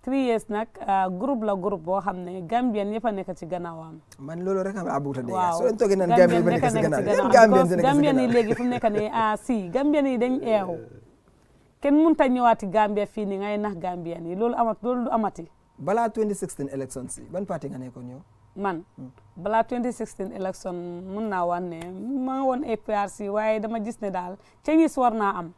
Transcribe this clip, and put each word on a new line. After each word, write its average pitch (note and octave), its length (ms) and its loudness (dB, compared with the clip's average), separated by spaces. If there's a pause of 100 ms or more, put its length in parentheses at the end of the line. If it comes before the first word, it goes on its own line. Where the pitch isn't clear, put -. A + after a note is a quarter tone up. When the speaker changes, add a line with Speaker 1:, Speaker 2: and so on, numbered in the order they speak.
Speaker 1:
Three C4 240 0
years A3+ 220 0
nag, G#3 180 -4 (180)
ah, F#3+ 240 2
groupe G#3+ 340 -2
la G3+ 120 0
groupe F#3+ 280 -4
boo F#3 160 -2
xam F#3 240 -4
ne F3+ 220 -10
Gambien G#3+ 480 -2
yëpp A3+ 140 -6
a A3 40 0
nekk F#3+ 240 -6
ci E3+ 120 -14
gannaawam. E3 520 -10 (200)
Speaker 2:
Man D#3+ 260 -10
loolu F#3+ 180 0
rek G3 140 -6
am F3 100 -6
a C#3 120 -2
bëgg C#3 180 -4
a B2+ 60 -6
dégg. A#2+ 100 -6
Speaker 1:
Waaw. F3+ 240 0
Speaker 2:
Soo E3+ 80 0
leen G#3 120 2
toogee G3+ 200 4
naan F3+ 160 2
Speaker 1:
Gambien F3 300 8
Speaker 2:
Gambien E3+ 160 2
yëpp - 40 0
a B3 60 2
nekk - 0 -
ci A3+ 80 -2
Speaker 1:
nekk A3 60 2
Speaker 2:
gannaaw. D#3 180 2
Speaker 1:
ci G3 80 -2
Speaker 2:
Yéen B4 80 4
Speaker 1:
gannaaw. B4 160 2
Speaker 2:
Gambien G#3+ 320 10
Speaker 1:
Because F3 100 2
Speaker 2:
nekk G#3 40 2
ci A#3 80 4
Speaker 1:
Gambien C#4+ 260 4
yi B3+ 140 2
Speaker 2:
gannaaw. A#3 100 2
Speaker 1:
léegi A3+ 180 2
fu A#3+ 80 -4
mu B3 60 0
nekk B3 220 -2
nii, G#3 200 -2
ah, A3 260 0
si, G#3 320 -4
Gambien C#4+ 360 2
yi B3+ 140 0
dañ B3+ 240 0
eew. G3 340 0 (1040)
Kenn C#4+ 160 4
mënut D#4+ 240 6
a C4+ 60 6
ñëwaati A#3+ 420 4
Gambia G#3 380 2
fii G#3+ 180 -6
nii G3 120 -4
ngay G#3 200 -4
nax G#3 200 -4
Gambien E3+ 500 -8
yi. F3 80 -6
Loolu A#3 200 -2
amat, A3+ 280 0
loolu B3 220 -2
du C#4 40 -4
amati. G3+ 400 -4 (300)
Speaker 2:
Balaa G#3+ 300 0
twenty G#3+ 260 -2
sixteen D3+ 340 -8
election C3 400 -10
si, - 120 -14
ban E3 240 -8
parti E3+ 220 -8
nga C3+ 120 -10
nekkoon B2+ 300 -14
yow? C3 120 -16 (340)
Speaker 1:
Man, F#3+ 280 -6 (140)
Speaker 2:
Hmm. B2+ 120 -14 (260)
Speaker 1:
balaa G#3+ 280 0
twenty A#3+ 280 -4
sixteen G3+ 420 -10
election, F#3 420 -8 (340)
mun G#3 200 -6
naa F#3 160 -2
wax F3 180 -2
ne E3 160 -8 (460)
maa C4 120 -4
ngi C4+ 100 -2
woon C4 160 0
A A3+ 140 -2
P - 160 -6
R G3+ 160 -2
C, G3+ 200 -8
waaye G#3+ 300 0
dama A3 200 -4
gis A3 220 -8
ne G3+ 100 -4
daal F3+ 260 -6 (260)
changes D#4+ 340 4
war A#3+ 160 4
naa G3+ 260 0
am. E3+ 180 -10